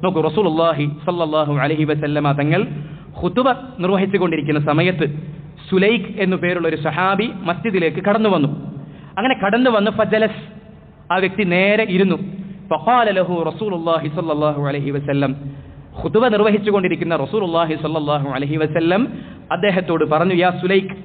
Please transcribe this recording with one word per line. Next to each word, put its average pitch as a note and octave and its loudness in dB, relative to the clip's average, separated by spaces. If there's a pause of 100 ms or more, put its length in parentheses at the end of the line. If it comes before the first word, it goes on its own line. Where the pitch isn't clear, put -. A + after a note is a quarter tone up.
നോക്കൂ, E3+ 0
റസൂലുള്ളാഹി D#3 2 (180)
സ്വല്ലല്ലാഹു D#3 0
അലൈഹി D3+ 0
വസല്ലമ D3 0
തങ്ങൾ D3+ 2 (560)
ഖുത്ബ G#3+ 2
നിർവഹിച്ചുകൊണ്ടിരിക്കുന്ന F3+ 0
സമയത്ത് D#3 0 (340)
സുലൈഖ് G3+ 4 (140)
എന്നു F#3 2
പേരുള്ള F3 0
ഒരു D#3 0
സഹാബി F#3 0 (120)
മസ്ജിദിലേക്ക് F3 -2
കടന്നു G#3+ 2
വന്നു. D#3+ 2 (680)
അങ്ങനെ B3+ 2 (120)
കടന്നു A#3+ 4
വന്ന് G#3+ 2
ഫജലസ്, A3 0 (600)
ആ F3+ 2
വ്യക്തി F#3+ 0
നേരെ G3 4
ഇരുന്നു. F#3+ 2 (520)
ഫഖാല A3+ 2
ലഹു E3+ 0
റസൂലുള്ളാഹി E3 -2
സ്വല്ലല്ലാഹു D3+ -2
അലൈഹി C#3 -2
വസല്ലം, C#3 0 (680)
ഖുത്ബ A#3+ 2
നിർവഹിച്ചുകൊണ്ടിരിക്കുന്ന G3+ 2
റസൂലുള്ളാഹി E3 0
സ്വല്ലല്ലാഹു D3 -2
അലൈഹി C#3 -2
വസല്ലം E3 2 (440)
അദ്ദേഹത്തോട് F3 2
പറഞ്ഞു, D#3 2
"യാ F3 4
സുലൈഖ് F#3+ 0 (160)